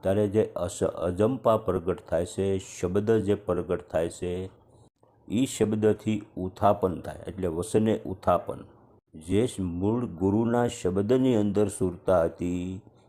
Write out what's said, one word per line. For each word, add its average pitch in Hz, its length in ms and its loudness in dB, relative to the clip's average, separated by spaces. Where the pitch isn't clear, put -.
ત્યારે 104 260 2
જે 104 280 2
અસ-, 87 280 -4
અજંપા 110 720 2
પ્રગટ 90 520 -2
થાય 85 180 0
છે, 98 320 -2
શબ્દ 98 520 -2
જે 104 240 4
પ્રગટ 90 560 -4
થાય 85 180 0
છે, 90 420 -6
એ 127 180 2
શબ્દથી 107 760 2
ઉત્થાપન 92 640 2
થાય, - 260 -12
એટલે 90 220 -4
વસને 107 580 2
ઉત્થાપન. - 580 0
જે 92 340 0
મૂળ 95 460 -2
ગુરુના 110 600 2
શબ્દની 117 680 2
અંદર 104 320 2
સુરતા 90 560 0
હતી, 90 560 -4